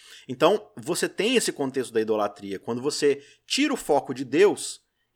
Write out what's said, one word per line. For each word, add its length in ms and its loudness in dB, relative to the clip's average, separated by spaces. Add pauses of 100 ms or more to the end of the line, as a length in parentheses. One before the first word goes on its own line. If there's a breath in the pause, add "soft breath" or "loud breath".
(280 loud breath)
Então, 480 2
você 320 -4
tem 280 0
esse 140 0
contexto 400 -4
da 120 2
idolatria. 560 -4
Quando 240 -6
você 420 0 (220 loud breath)
tira 260 0
o 60 -2
foco 340 0
de 140 -6
Deus 580 2 (320)